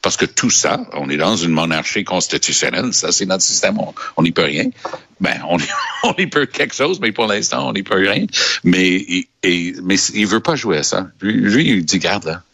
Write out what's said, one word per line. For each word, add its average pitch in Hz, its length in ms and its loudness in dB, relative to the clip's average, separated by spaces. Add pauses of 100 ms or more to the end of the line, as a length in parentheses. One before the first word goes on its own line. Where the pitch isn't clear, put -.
Parce - 160 0
que - 80 2
tout - 240 0
ça, - 320 2 (100)
on 73 160 -6
est 71 80 -2
dans 87 180 2
une 85 180 0
monarchie 78 520 0
constitutionnelle, 92 880 0
ça - 200 0
c'est 98 120 2
notre 95 180 0
système, 101 360 0
on, - 160 -6 (240)
on - 40 4
n'y 85 100 2
peut 85 120 2
rien. 76 240 0 (520)
Ben, - 280 0
on, - 80 2 (260)
<laughs> - 200 -6
on - 160 2
y 175 80 0
peut 143 180 0
quelque 135 300 -4
chose, 156 260 0
mais 107 120 0
pour 113 140 0
l'instant, 110 400 0
on 123 60 -4
n'y 98 100 -2
peut - 140 0
rien. 98 300 2 (360)
Mais, 92 260 4
et, 90 400 -2 (140)
et, 87 400 0
mais 92 140 0 (180)
il 107 120 2
veut 104 140 2
pas 165 140 0
jouer 98 240 0
à 73 40 -2
ça. 92 260 -2 (140)
Lui, 104 100 0
lui, 107 380 4
il 95 140 2
dit, « 92 140 0
Garde 85 280 -2
là 82 160 -4 (120)